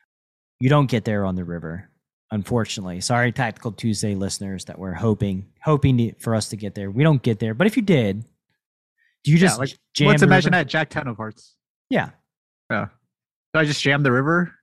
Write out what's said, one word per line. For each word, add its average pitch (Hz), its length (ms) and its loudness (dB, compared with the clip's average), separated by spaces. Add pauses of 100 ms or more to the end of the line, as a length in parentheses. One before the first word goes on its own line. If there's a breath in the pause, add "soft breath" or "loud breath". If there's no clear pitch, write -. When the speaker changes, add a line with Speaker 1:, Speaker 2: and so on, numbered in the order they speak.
(600 soft breath)
Speaker 1:
You 127 100 2
don't 147 180 4
get 113 180 -2
there 101 200 0
on 92 100 -2
the 90 80 -4
river, 85 460 -10 (400)
unfortunately. 101 720 -4
Sorry, 120 300 0
Tactical 117 400 -6
Tuesday 104 420 -4
listeners 95 520 -8
that 87 120 -16
were 92 160 -8
hoping, 98 540 -2 (160)
hoping 139 340 2
to, 117 220 0
for 113 160 -2
us 107 140 -4
to 110 80 -12
get 101 180 -12
there. 98 160 -8
We 117 120 0
don't 156 200 4
get 113 160 0
there. 110 160 -4
But 170 100 2
if 220 100 0
you 254 60 0
did, 113 420 2 (1000)
do 143 80 2
you 165 60 8
Speaker 2:
Yeah, 165 100 4
Speaker 1:
just 113 120 0
Speaker 2:
like, 135 160 -6 (200)
Speaker 1:
jam 143 140 6
Speaker 2:
let's 151 120 8
Speaker 1:
the 190 60 8
Speaker 2:
imagine 185 240 6
Speaker 1:
river? 180 40 4
Speaker 2:
I 180 40 2
had 143 100 -2
jack 156 220 -2
ten 143 160 -8
of 113 100 -8
hearts. - 380 -14 (340)
Speaker 1:
Yeah. 127 220 -2 (580)
Speaker 2:
Yeah. 104 200 -4 (680)
Do 160 60 2
I 151 40 2
just 147 160 -2
jam 143 220 2
the 131 80 2
river? 165 520 0